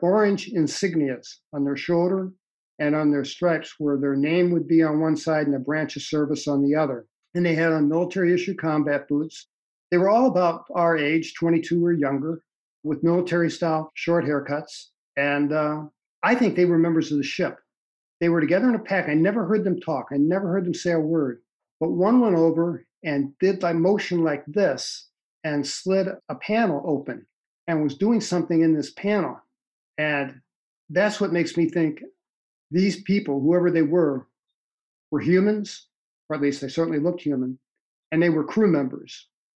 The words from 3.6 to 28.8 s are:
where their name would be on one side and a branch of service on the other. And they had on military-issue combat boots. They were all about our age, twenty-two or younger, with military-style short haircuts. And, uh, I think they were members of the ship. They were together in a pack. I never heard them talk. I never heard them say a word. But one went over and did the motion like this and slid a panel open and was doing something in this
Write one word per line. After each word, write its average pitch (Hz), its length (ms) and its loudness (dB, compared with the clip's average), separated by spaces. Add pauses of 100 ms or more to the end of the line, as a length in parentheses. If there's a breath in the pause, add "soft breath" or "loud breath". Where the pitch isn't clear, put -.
where 143 180 0
their 139 180 0
name 170 360 2
would 156 160 -2
be 160 160 4
on 151 160 0
one 160 160 2
side 151 320 0
and 139 80 0
a 131 40 -4
branch 151 360 -4
of 143 60 -8
service 147 460 -2
on 139 160 0
the 143 120 2
other. 139 300 -2 (300)
And 175 100 0
they 165 100 2
had 165 160 2
on 151 180 2
military-issue 175 680 0
combat 151 520 -2
boots. 151 400 -4 (420)
They 180 80 2
were 185 120 4
all 240 180 4
about 175 460 0
our 170 240 2
age, 156 420 0
twenty-two 170 440 2
or 175 80 2
younger, 147 520 -2 (400)
with 147 200 -4
military-style 170 920 0
short 170 300 0
haircuts. 143 640 -6 (280)
And, 143 340 0
uh, 151 320 -2 (400)
I 214 120 4
think 240 200 2
they 180 100 4
were 170 120 4
members 160 340 2
of 147 60 -2
the 139 60 0
ship. 139 340 -6 (600)
They 170 100 0
were 170 120 2
together 185 280 2
in 233 60 2
a 202 40 -2
pack. 175 300 -2
I 147 60 0
never 196 300 2
heard 196 180 0
them 190 160 -2
talk. 139 320 -6
I 143 60 -2
never 170 320 0
heard 185 160 -2
them 170 80 -4
say - 180 -2
a 165 80 2
word. 151 420 -2 (380)
But 165 140 -2
one 214 280 4
went 208 140 4
over 165 500 2 (180)
and 139 360 -2
did 190 200 0
the 170 140 0
motion 175 500 0
like 147 220 -2
this 151 640 -2 (340)
and 147 220 -2
slid 190 440 -2 (200)
a 147 60 -6
panel 214 500 -2
open 131 400 -6 (400)
and 160 160 0
was 143 160 -2
doing 220 240 2
something 175 400 0
in 160 140 4
this 147 160 -4